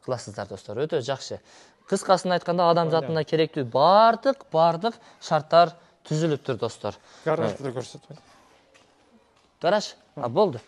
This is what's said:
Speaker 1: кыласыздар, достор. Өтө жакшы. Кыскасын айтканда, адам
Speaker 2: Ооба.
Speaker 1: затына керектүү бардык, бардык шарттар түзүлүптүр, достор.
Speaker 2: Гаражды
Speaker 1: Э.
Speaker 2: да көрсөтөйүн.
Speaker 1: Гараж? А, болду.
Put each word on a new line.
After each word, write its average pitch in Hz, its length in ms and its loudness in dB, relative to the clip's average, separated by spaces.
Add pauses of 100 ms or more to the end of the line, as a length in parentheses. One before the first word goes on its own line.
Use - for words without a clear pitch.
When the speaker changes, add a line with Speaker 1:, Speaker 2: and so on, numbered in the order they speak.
Speaker 1:
кыласыздар, 113 420 -8
достор. 104 300 -12
Өтө 151 240 -4
жакшы. 123 380 -8 (500)
Кыскасын 185 440 0
айтканда, 175 360 0
адам 170 180 2
Speaker 2:
Ооба. 160 200 2
Speaker 1:
затына 160 160 -2
керектүү 156 400 -2
бардык, 214 880 4
бардык 165 420 0 (280)
шарттар 165 520 4 (320)
түзүлүптүр, 151 540 -2
достор. 110 340 -6 (320)
Speaker 2:
Гаражды 156 420 -2
Speaker 1:
Э. 131 40 -8
Speaker 2:
да 120 80 -8
көрсөтөйүн. 143 380 -16 (1400)
Speaker 1:
Гараж? 190 340 -2 (200)
А, 131 140 -8
болду. 147 380 0